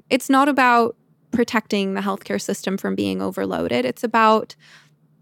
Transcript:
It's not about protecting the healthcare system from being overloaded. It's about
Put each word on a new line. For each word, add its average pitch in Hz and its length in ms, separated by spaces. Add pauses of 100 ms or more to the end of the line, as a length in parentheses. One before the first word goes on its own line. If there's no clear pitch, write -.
It's - 200
not 269 180
about 247 480 (360)
protecting 208 640
the 196 60
healthcare 196 380
system 196 380
from 196 180
being 196 260
overloaded. 190 640
It's - 180
about 220 520 (680)